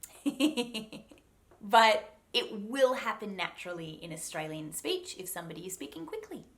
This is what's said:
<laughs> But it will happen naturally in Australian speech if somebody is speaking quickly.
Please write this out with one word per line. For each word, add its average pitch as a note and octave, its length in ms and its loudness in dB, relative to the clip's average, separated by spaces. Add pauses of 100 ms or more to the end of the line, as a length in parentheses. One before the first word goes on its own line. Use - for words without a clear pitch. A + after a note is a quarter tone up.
<laughs> - 1120 -2 (500)
But A3 480 8 (220)
it A3 260 -2
will B3+ 320 4
happen G#3+ 440 -4
naturally E3+ 640 -6
in E3+ 100 -12
Australian D#3 600 -8
speech - 460 -4
if F#3 100 -10
somebody E3 380 -8
is F#3 60 -8
speaking - 320 -12
quickly. F4+ 400 -12 (140)